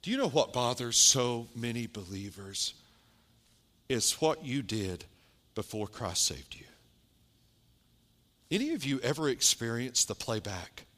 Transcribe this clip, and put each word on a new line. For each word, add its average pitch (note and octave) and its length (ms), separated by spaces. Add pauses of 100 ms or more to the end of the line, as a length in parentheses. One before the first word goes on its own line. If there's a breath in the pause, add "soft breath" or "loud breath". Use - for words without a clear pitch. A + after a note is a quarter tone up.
Do F#3+ 100
you C4 40
know C4 120
what C#3 240
bothers B2 440
so A#2+ 560
many A#2 360
believers? G2 840 (1120 soft breath)
Is B2 320
what D#3+ 240
you C3+ 180
did F#2+ 420 (520 soft breath)
before G#2 320
Christ - 380
saved - 280
you. - 120 (1900)
Any C4+ 200
of F#3+ 120
you C3+ 160
ever D3 280
experienced A#2 800
the G#2 80
playback? G2+ 680 (140)